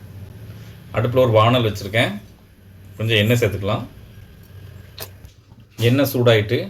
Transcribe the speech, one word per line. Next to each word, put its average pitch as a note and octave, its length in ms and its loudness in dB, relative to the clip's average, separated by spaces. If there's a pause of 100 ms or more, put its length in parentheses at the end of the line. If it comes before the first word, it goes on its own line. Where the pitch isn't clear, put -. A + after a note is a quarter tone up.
(960)
அடுப்புல B2 260 0
ஒரு A#2 140 2
வாணல் A#2 300 4
வச்சிருக்கேன், G2+ 440 -4 (880)
கொஞ்சம் A2+ 240 0
எண்ணெய் A#2 200 2
சேர்த்துக்கலாம். G#2 420 -2 (2000)
எண்ணெய் C3 240 2
சூடாயிட்டு, A#2+ 460 2 (120)